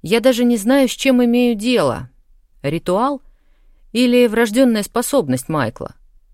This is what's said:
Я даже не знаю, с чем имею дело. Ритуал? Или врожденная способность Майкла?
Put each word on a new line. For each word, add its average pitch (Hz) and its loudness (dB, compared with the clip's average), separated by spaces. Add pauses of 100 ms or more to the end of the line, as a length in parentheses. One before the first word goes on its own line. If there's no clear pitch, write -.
Я 214 0
даже 247 2
не 240 2
знаю, 254 2
с - -4
чем 247 2
имею 240 0
дело. 196 -2 (500)
Ритуал? 190 -4 (680)
Или 247 2
врожденная 226 0
способность 220 -4
Майкла? 139 -6 (380)